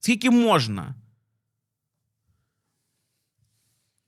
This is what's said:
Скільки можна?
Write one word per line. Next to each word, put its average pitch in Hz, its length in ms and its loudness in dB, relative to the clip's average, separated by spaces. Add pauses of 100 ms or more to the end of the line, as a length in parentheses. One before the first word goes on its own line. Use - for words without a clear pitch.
Скільки 240 300 0
можна? 147 640 0 (3250)